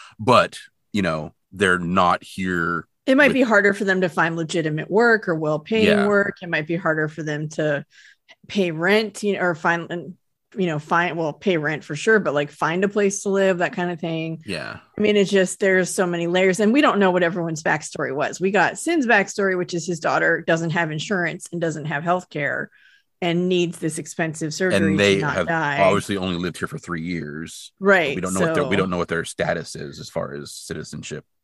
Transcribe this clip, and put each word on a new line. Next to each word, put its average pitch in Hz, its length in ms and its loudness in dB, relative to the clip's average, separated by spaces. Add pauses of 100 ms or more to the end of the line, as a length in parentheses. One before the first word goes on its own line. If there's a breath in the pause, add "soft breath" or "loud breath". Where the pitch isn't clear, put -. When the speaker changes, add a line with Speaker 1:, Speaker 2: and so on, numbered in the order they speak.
(180 loud breath)
Speaker 1:
but, 107 400 4 (360)
you 101 80 2
know, 78 320 -2 (180)
they're 92 260 4
not 90 460 2
here 85 640 -4 (200)
Speaker 2:
It 262 100 4
might 285 120 6
Speaker 1:
with 226 60 2
Speaker 2:
be 262 80 2
harder 202 320 4
for 202 100 -6
them 190 160 2
to 185 80 2
find 165 280 0
legitimate 156 540 -4
work 220 380 2
or 170 60 0
well-paying 156 520 0
Speaker 1:
Yeah. 202 200 4
Speaker 2:
work. 202 360 0
It 180 60 -10
might 156 180 -2
be 165 100 -2
harder 156 320 0
for 156 140 -10
them 151 280 -6
to 147 340 -2 (640 loud breath)
pay 185 220 0
rent, 196 520 0
you 202 120 0
know, - 60 -4
or 180 140 0
find, 170 360 0
and, 175 240 -8 (420)
you 190 100 0
know, 151 140 -2
find, 170 360 0
well, 160 160 -2
pay 180 260 0
rent 151 260 -2
for 147 100 -8
sure, 220 240 4
but, 151 160 0
like, 147 160 0
find 165 320 -2
a 208 60 2
place 202 340 0
to 202 60 -4
live, 190 300 2
that 170 140 0
kind 180 200 -2
of 170 80 -8
thing. 160 440 -4
Speaker 1:
Yeah. 82 340 -8 (200)
Speaker 2:
I - 20 -2
mean, 208 160 4
it's 202 140 4
just, 190 300 2
there's 185 340 4
so 190 140 2
many 170 180 -2
layers, 185 340 2
and 208 120 4
we 294 80 6
don't 233 180 4
know 190 140 6
what 180 100 2
everyone's 165 400 -2
backstory 147 520 -4
was. 139 260 -4
We 190 100 0
got 180 280 2
Sin's 320 280 -2
backstory, 196 500 2
which 180 180 -4
is 165 120 -4
his 170 140 -4
daughter 160 440 0
doesn't 165 260 0
have 165 200 -2
insurance 165 600 -4
and 175 80 -6
doesn't 156 260 -4
have 151 160 -4
healthcare 147 640 -4 (560 soft breath)
and 175 280 0
needs 175 280 0
this 160 200 -4
expensive 160 560 -6
surgery 101 240 0 (100)
Speaker 1:
And 98 100 2
they 101 180 6
Speaker 2:
to 98 40 0
not - 140 -2
Speaker 1:
have 90 120 -2
Speaker 2:
die. 143 360 -2
Speaker 1:
obviously 101 340 2
only 92 200 -2
lived 85 220 -6
here - 80 -6
for 78 120 -12
three 82 240 -8
years. 80 760 -8
Speaker 2:
Right, 190 300 4
Speaker 1:
But 139 80 -2
we 92 60 -4
don't 92 120 -2
know 95 60 0
what 165 140 0
their, - 100 0
we 101 120 0
Speaker 2:
so 95 40 2
Speaker 1:
don't 92 100 0
know 87 60 -2
what 87 120 -2
their 82 180 -2
status 82 500 -4
is 76 240 -12
as - 80 -16
far - 240 -6
as 71 220 -12
citizenship, - 720 -12 (180)